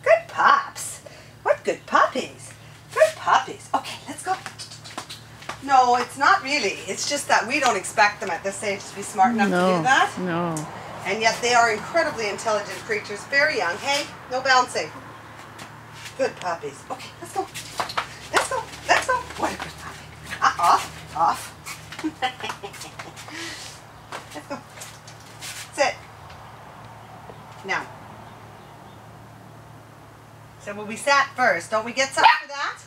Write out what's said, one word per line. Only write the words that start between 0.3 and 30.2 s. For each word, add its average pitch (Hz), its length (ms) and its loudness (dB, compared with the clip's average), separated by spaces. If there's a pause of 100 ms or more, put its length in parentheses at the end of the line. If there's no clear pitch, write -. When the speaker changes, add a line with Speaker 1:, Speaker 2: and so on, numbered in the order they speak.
Speaker 1:
What - 220 2
good - 200 -2
puppies. - 680 0 (400)
Good 622 240 6
puppies. - 580 0
Okay, - 220 -4 (100)
let's - 160 -10
go. 370 100 -2 (1300)
No, 254 360 6
it's 240 200 -4
not 339 240 6
really. 262 460 0
It's - 220 -4
just 285 180 -2
that 208 220 4
we 285 100 2
don't 247 160 4
expect 202 460 2
them 196 80 -6
at 175 160 -6
this 196 180 -4
age 196 180 -4 (100)
to - 40 -16
be 196 60 -8
smart 208 320 4
enough 208 140 4
to 190 40 2
do 180 60 4
Speaker 2:
No, 180 260 4
Speaker 1:
that. 311 360 4
Speaker 2:
no. 170 360 -2 (500)
Speaker 1:
And 208 160 -2
yet 220 200 4
they 240 120 2
are 233 180 6
incredibly 220 580 0
intelligent 202 500 -2
creatures, 208 460 -6
very 285 320 2
young. 175 200 0
Hey, 285 280 -2 (240)
no 254 120 -2
bouncing. 254 480 2 (1300)
Good - 200 0
puppies. 165 420 -6 (120)
Okay, - 180 -12 (100)
let's 339 140 -14
go. 381 140 -4 (840)
Let's - 180 2
go. 523 140 -2 (240)
Let's - 200 4
go. 508 80 2
What - 380 -4
a - 40 -10
good - 220 -10
puppy. - 260 -14 (360)
Uh, - 180 4
off. - 580 2
Off. - 400 0 (460)
<laughs> 311 180 -4 (2000)
Let's 294 140 -12
go. 277 100 -8 (1160)
Sit. 277 220 2 (1700)
Now. - 200 -4 (2750)